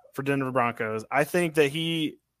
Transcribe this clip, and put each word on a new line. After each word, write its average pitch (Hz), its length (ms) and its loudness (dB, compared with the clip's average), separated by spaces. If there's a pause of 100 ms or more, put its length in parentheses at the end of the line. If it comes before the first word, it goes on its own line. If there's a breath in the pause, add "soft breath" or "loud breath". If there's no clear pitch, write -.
(120)
for 139 100 -6
Denver 135 280 -2
Broncos. 117 600 -2
I 139 140 2
think 170 320 0
that 147 120 6
he 160 480 -2 (240)